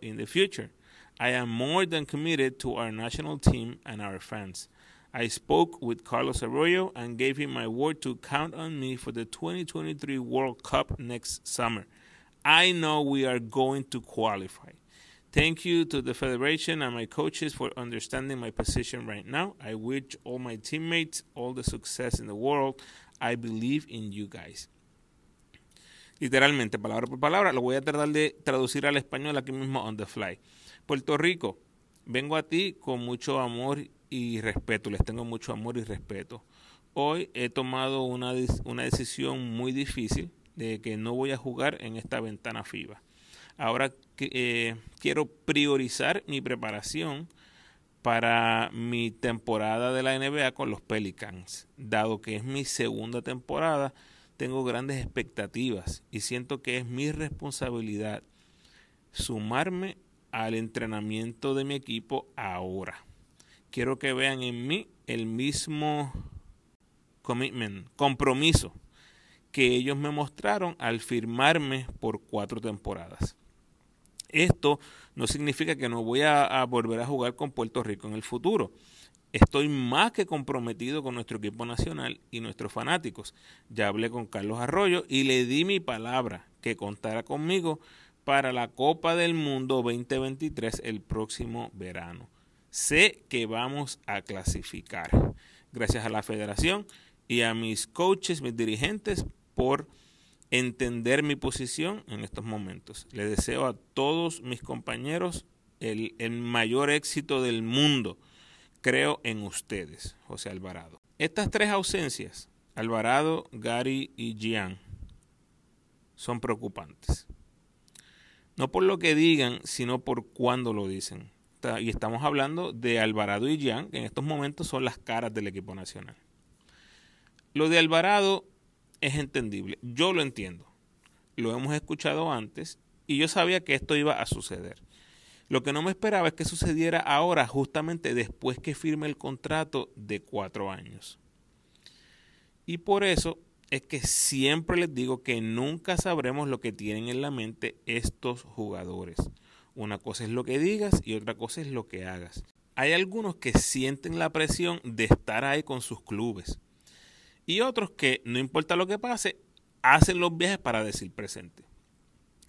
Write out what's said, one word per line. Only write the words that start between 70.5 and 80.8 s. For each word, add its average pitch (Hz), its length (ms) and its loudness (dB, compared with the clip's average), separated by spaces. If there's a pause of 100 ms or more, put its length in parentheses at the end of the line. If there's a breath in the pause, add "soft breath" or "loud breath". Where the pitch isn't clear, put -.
al 117 180 0
firmarme 131 880 2 (140)
por 110 200 -2
cuatro 107 400 -4
temporadas. 95 760 -6 (920)
Esto 151 520 4 (340 loud breath)
no 120 140 -2
significa 147 480 0
que 135 120 -2
no 117 140 -2
voy 120 200 2
a, 147 220 6
a 131 200 4
volver 117 340 2
a 120 80 -2
jugar 123 300 -2
con 147 160 -4
Puerto 117 320 -2
Rico 107 240 -6
en 107 60 -8
el 110 100 -6
futuro. 127 480 2 (600 loud breath)
Estoy 143 360 8
más 143 440 4
que 196 140 0
comprometido 135 800 -2